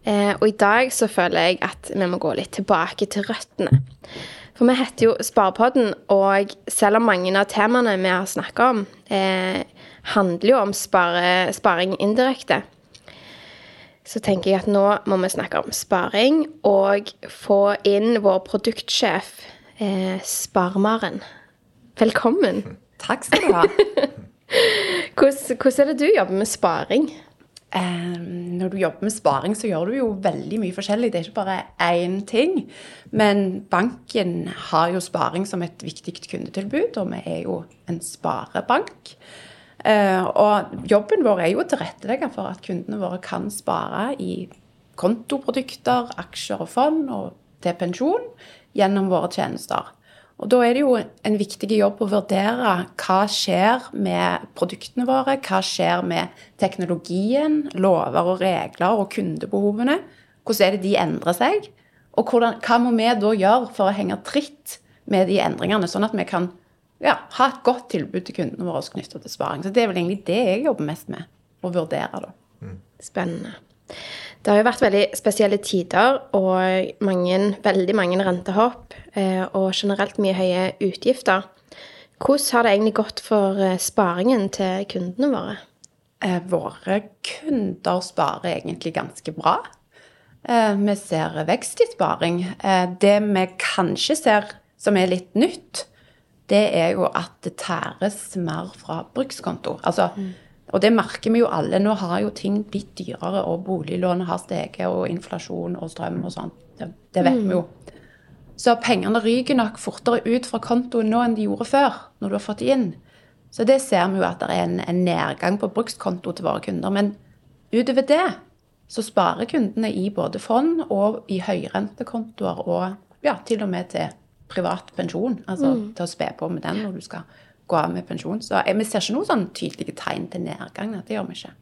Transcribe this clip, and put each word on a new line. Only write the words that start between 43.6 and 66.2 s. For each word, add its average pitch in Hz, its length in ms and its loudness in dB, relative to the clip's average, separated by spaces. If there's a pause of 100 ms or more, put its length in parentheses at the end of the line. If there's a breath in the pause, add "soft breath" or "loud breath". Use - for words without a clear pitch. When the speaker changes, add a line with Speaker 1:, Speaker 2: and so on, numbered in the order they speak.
Speaker 2:
i 180 300 -8 (500)
kontoprodukter, 247 1200 -2
aksjer - 420 -8
og 165 80 -8
fond 302 420 0
og - 220 -8 (300)
til 175 100 0
pensjon 277 560 -2 (460 loud breath)
gjennom 196 340 2
våre 175 240 0
tjenester. - 520 -4 (540 soft breath)
Og - 100 -6
da 247 140 6
er 240 120 4
det 269 60 2
jo 262 160 4
en - 420 -2
viktig 202 320 -4
jobb 202 320 2
å 214 60 0
vurdere 202 600 0 (260)
hva 190 220 2 (100)
skjer 202 640 2
med 180 640 -2
produktene - 500 -4
våre, 262 320 2
hva 190 240 -2
skjer 175 400 0
med 165 300 -4 (240 loud breath)
teknologien, 202 1160 -2
lover 170 580 2
og 185 100 -2
regler 185 560 0
og 196 140 -2
kundebehovene. 208 880 -2 (460 loud breath)
Hvordan 208 200 2
er 196 100 2
det 185 60 -6
de 196 160 0
endrer 165 400 0
seg? 392 300 0 (500 soft breath)
Og 220 80 0
hvordan, 233 340 2
hva 240 200 2
må 247 160 2
vi 220 100 2
da 214 240 2
gjøre 220 420 4
for 196 140 0
å 202 80 2
henge 196 300 -2
tritt - 560 -6 (260 soft breath)
med 190 240 2
de 196 80 2
endringene, 185 480 0
sånn 196 220 -2
at 226 80 -6
vi 185 100 -2